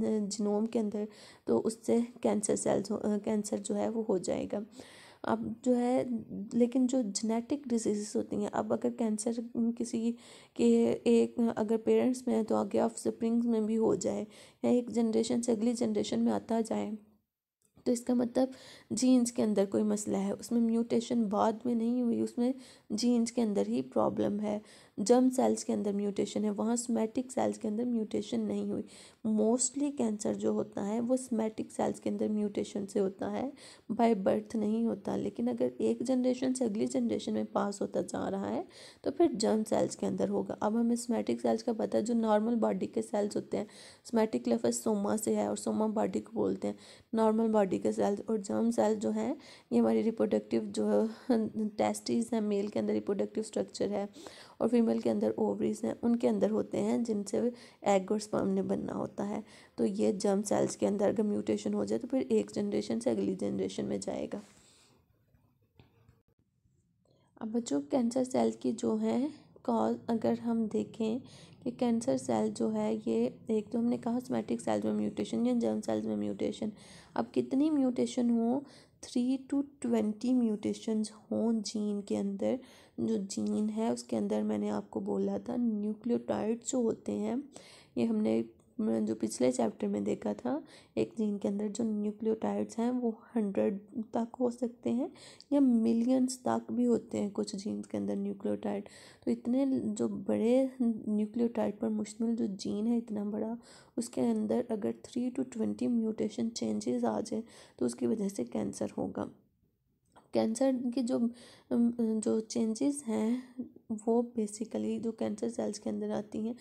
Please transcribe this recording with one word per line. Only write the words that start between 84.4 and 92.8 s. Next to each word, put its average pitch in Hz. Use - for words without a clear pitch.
मैंने 214
आपको 208
बोला 196
था 233
न्यूक्लियोटाइड्स 220
जो 254
होते -
हैं, 214
ये 240
हमने 214
म-, 226
जो 214
पिछले 240
चैप्टर 226
में 202
देखा 208
था, 247
एक 220
जीन 208
के 202
अंदर 202
जो 208
न्यूक्लियोटाइड्स 214
हैं 233